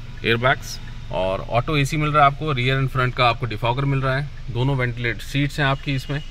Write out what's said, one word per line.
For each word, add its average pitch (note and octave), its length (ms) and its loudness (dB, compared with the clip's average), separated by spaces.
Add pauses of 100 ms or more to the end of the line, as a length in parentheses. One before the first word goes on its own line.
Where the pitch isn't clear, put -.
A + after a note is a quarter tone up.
(260)
airbags। B2 540 2 (340)
और F#2+ 280 0
ऑटो A#2+ 360 0
एसी C#3+ 200 0
मिल D3 140 0
रहा D3 140 8
है C#3 60 6
आपको, D3+ 220 -2
Rear C3 280 2
and C3 80 2
फ्रंट B2+ 260 0
का B2+ 120 4
आपको A#2 200 0
defogger B2 380 -2
मिल C3+ 160 2
रहा C3 160 0
है, C#3+ 120 -4 (220)
दोनों B2+ 260 0
वेंटिलेट A#2+ 460 -2
seats C#3+ 360 -2
हैं C#3+ 60 2
आपकी C#3 300 0
इसमें। C#3 360 -4